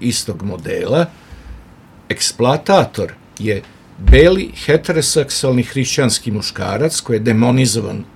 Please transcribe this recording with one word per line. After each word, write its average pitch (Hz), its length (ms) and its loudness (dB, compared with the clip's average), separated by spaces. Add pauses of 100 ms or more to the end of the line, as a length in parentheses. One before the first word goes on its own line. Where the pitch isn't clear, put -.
istog 92 420 -6
modela, 90 640 -2 (1000)
eksploatator 139 1080 0 (260)
je 101 240 -4 (380)
beli, 143 560 6
heteroseksualni 143 1080 0
hrišćanski 123 680 -2
muškarac 101 680 -4
koji 117 160 -2
je 107 60 -2
demonizovan 113 800 0 (120)